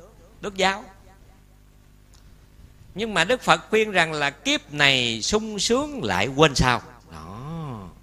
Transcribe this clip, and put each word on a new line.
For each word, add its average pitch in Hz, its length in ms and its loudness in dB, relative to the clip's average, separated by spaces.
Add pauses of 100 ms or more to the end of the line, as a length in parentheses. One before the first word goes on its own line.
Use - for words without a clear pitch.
(420)
được 196 160 -10
giàu. 190 260 0 (2000)
Nhưng 214 180 -6
mà 170 100 4
Đức 247 180 2
Phật 170 280 2
khuyên 214 220 2
rằng 165 220 2
là 143 160 0
kiếp 269 440 -4
này 127 480 2
sung 214 380 -2
sướng 269 440 0
lại 98 240 0
quên 139 280 4
sao. 123 260 2 (300)
Đó. 110 800 -12 (140)